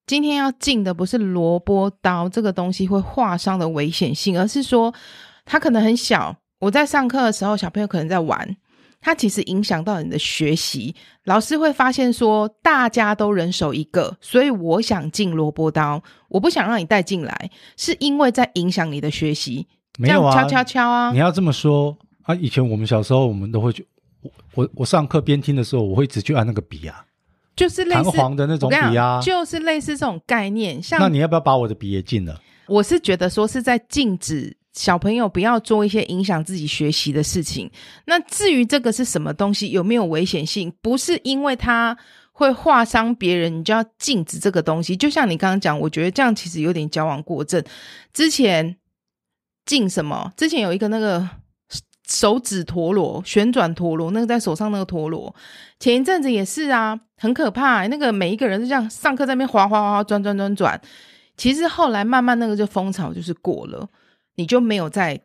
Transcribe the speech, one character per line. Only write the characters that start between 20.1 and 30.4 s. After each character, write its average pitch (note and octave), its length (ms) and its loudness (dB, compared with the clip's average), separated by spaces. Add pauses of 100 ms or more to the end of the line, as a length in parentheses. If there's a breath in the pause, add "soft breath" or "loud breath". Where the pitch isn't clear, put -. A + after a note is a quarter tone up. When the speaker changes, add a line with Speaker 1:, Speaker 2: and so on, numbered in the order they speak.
Speaker 2:
啊， C#3 100 4
Speaker 1:
这 - 60 6
样 - 100 2
敲 C4 80 0
敲 B3+ 60 4
敲 B3 260 0
啊。 A#3+ 220 0
Speaker 2:
你 B2+ 80 2
要 F3 120 4
这 F3+ 100 -2
么 D#3+ 120 2
说 D3 420 0 (280)
啊， E3 120 -2
以 E3+ 140 -2
前 B2+ 180 2
我 A2 80 -2
们 G#2+ 100 -2
小 A2 160 2
时 G#2 120 0
候 C3 140 4
我 A2+ 40 0
们 G2+ 200 -4
都 A2+ 100 0
会 A#2 100 2
去， - 140 -8 (360)
我， - 100 -16 (240)
我， B2+ 200 0
我 C3 100 -4
上 D#3 200 2
课 D3+ 160 0
边 C#3+ 180 2
听 C#3+ 160 0
的 B2+ 80 2
时 C3 120 -4
候， A#2 80 2
我 F#2+ 120 -2
会 C#3 100 4
一 - 20 0
直 A#2+ 140 -6
去 D3+ 120 -2
按 A#2 120 2
那 A#2 60 -2
个 - 80 -4
笔 D#2 280 -10
啊。 - 180 -18 (500)
Speaker 1:
就 F4+ 140 4
是 F#4 140 -4
类 F4 140 0
似 - 60 2
Speaker 2:
弹 F#3 80 0
簧 C#3 240 2
的 C#3+ 120 0
那 D#3+ 100 0
种 C3+ 120 0
笔 C4+ 60 2
啊。 D4+ 40 4
Speaker 1:
我 D4+ 40 2
跟 A2+ 80 2
你 A#2 40 2
讲， B2 260 2
就 F4+ 240 0
是 E4 140 -6
类 D#4+ 200 -2
似 D4+ 160 -4
这 C4+ 80 -8
种 F#3+ 220 -4
概 A3 240 -2